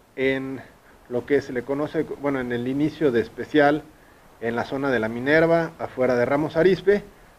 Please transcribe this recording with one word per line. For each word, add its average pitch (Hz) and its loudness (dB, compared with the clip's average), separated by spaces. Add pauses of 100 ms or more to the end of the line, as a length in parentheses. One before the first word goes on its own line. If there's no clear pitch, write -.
(160)
en 135 -2 (480)
lo 123 -4
que 139 2
se 139 -12
le 123 -4
conoce, 143 -4 (180)
bueno, 139 -2
en 123 -6
el 120 -4
inicio 143 0
de 117 2
especial, 143 0 (560)
en 117 -4
la 113 -2
zona 139 -4
de 123 2
la 110 -2
Minerva, 160 2
afuera 127 0
de 120 4
Ramos 143 0
Arizpe, 190 2 (340)